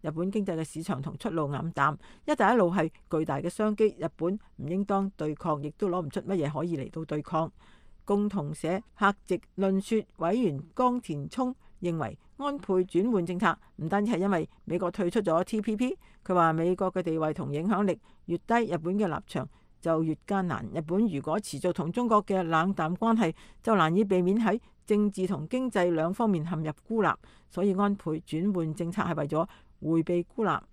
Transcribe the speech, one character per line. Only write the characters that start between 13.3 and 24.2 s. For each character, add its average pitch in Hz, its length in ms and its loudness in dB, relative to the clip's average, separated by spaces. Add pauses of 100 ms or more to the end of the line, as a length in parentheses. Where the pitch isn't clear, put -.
策 185 180 2 (200)
唔 160 120 -6
單 202 160 2
止 220 60 0
係 196 80 0
因 196 120 2
為 165 180 0 (160)
美 165 120 -4
國 175 140 -2
退 180 180 -2
出 220 120 0
咗 180 240 2
T 214 160 -4
P 214 160 -2
P， 254 200 -2 (300)
佢 185 80 0
話 165 180 6
美 165 220 2
國 185 180 -2
嘅 185 80 -2
地 170 160 -2
位 156 160 0
同 147 200 -6
影 160 160 -2
響 208 160 2
力 185 120 2 (300)
越 170 120 -2
低， - 160 -2 (180)
日 175 60 -2
本 175 200 -2
嘅 214 80 2
立 160 80 -2 (140)
場 135 200 -6 (320)
就 160 220 2
越 156 140 0 (100)
艱 196 160 0
難。 160 320 -4
日 165 60 -2
本 180 260 2
如 147 160 -2
果 156 160 -2
持 147 220 -8
續 180 120 0
同 170 200 -4
中 247 160 -2
國 214 180 6
嘅 190 160 0
冷 165 320 2
淡 160 220 -2
關 226 200 2
係， 185 160 2 (300)
就 226 140 4
難 165 180 4
以 202 80 6
避 196 180 4